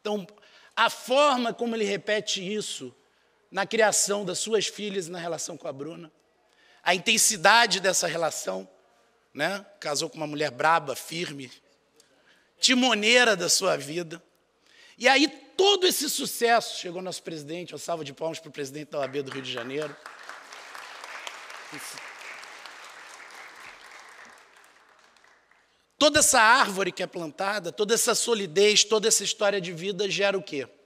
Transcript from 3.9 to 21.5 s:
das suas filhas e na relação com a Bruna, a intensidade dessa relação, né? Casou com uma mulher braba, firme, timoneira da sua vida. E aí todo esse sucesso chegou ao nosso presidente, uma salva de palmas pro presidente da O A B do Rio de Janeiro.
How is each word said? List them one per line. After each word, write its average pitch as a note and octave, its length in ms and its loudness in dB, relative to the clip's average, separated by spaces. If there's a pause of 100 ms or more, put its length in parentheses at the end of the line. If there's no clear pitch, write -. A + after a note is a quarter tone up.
das F3+ 140 -4
suas G#3+ 280 0
filhas G3 400 -6
e E3 40 -12
na F3+ 80 -12
relação E3 380 -8
com E3 120 -12
a D3 40 -8
Bruna, D#3+ 400 -12 (720)
a F3 120 4
intensidade G3+ 880 4
dessa F3+ 260 2
relação, E3+ 600 -4 (640)
né? F#3+ 320 -2 (160)
Casou D3+ 280 -4
com - 80 -14
uma D#3 100 -6
mulher D3 240 -2
braba, D3 440 2
firme, D#3 560 -10 (1080)
timoneira A#3+ 760 4
da F3 120 -2
sua E3+ 280 2
vida. D#3+ 460 -8 (760)
E A#3+ 120 2
aí C#4 200 6
todo F#4+ 580 2
esse D4 220 0
sucesso A#3 680 0
chegou F3 200 -10
ao F#3 60 -10
nosso F3+ 180 -10
presidente, D#3+ 500 -10
uma D3 60 -12
salva E3 260 -6
de C#3 80 -12
palmas D#3+ 260 -6
pro D3+ 120 -18
presidente C#3+ 400 -10
da D#3 80 -6
O C#3+ 40 -2
A C3 60 -4
B C#3 140 -4
do C3 80 -8
Rio C3+ 120 -8
de B2+ 100 -10
Janeiro. C3+ 420 -6 (1800)